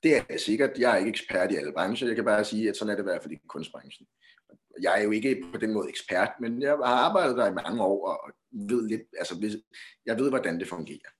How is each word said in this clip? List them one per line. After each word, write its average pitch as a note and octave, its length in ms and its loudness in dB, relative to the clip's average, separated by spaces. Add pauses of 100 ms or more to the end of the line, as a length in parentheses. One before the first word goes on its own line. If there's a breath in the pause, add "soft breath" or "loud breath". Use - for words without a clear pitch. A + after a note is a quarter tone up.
Det D3+ 140 8
er - 200 -2
sikkert. A#2 420 0
Jeg A#2+ 140 6
er G2+ 40 6
ikke G2 120 2
ekspert F#2+ 420 0
i G2 40 0
alle D2+ 180 -4
brancher. A2 340 -2
Jeg A2+ 80 0
kan A2 100 0
bare G#2+ 180 4
sige, G#2+ 260 0
at G2+ 80 -4
sådan G#2+ 140 -4
er G2+ 40 0
det G2+ 80 -4
i F#2+ 60 -4
hvert F2 140 -2
fald D2+ 100 -10
i D#2+ 60 -14 (100)
kunstbranchen. - 580 -14 (760 soft breath)
Jeg F#2 180 2
er G#2+ 40 2
jo G#2+ 80 2
ikke A2+ 320 0 (100)
på A2+ 60 -4
den A2 140 0
måde F#2 160 0
ekspert, - 400 -2 (120)
men A#2+ 200 -4
jeg C#3 80 0
har C#3+ 140 2
arbejdet B2+ 540 4
der A#2+ 140 2
i - 20 -8
mange G2 300 -2
år, G2 260 2
og - 220 -6 (200)
ved A2+ 360 -2
lidt, G#2+ 140 -2 (160)
altså, F2 220 -6
hvis, G#2 140 -2 (520 loud breath)
jeg A2+ 140 0
ved, C#3 100 4
hvordan F2 300 0
det F2+ 80 -6
fungerer. D#2 520 -12